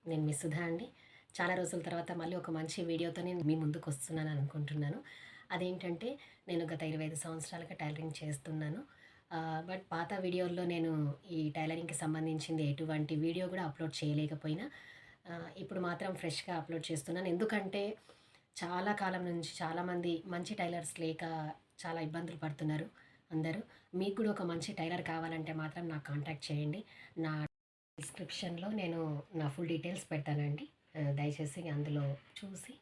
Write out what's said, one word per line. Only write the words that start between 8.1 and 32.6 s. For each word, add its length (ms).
చేస్తున్నాను. 580
ఆ, 340
but 120
పాత 220
వీడియోల్లో 500
నేను 500
ఈ 200
టైలరింగ్‌కి 440
సంబంధించింది 720
ఎటువంటి 500
వీడియో 320
కూడా 160
అప్‌లోడ్ 400
చేయలేకపోయినా, 680
ఆ, 280
ఇప్పుడు 240
మాత్రం 340
ఫ్రెష్‌గా 420
అప్‌లోడ్ 360
చేస్తున్నాను. 360
ఎందుకంటే, 680
చాలా 360
కాలం 320
నుంచి 280
చాలామంది 640
మంచి 280
టైలర్స్ 460
లేక 240
చాలా 140
ఇబ్బందులు 360
పడుతున్నారు 520
అందరూ. 300
మీకు 200
కూడా 160
ఒక 120
మంచి 300
టైలర్ 300
కావాలంటే 500
మాత్రం 360
నాకు 160
కాంటాక్ట్ 480
చేయండి. 320
నా 280
డిస్క్రిప్షన్‌లో 680
నేను 540
నా 140
ఫుల్ 200
డీటెయిల్స్ 420
పెడతానండి. 580
ఆ, 20
దయచేసి 680
అందులో 420
చూసి 720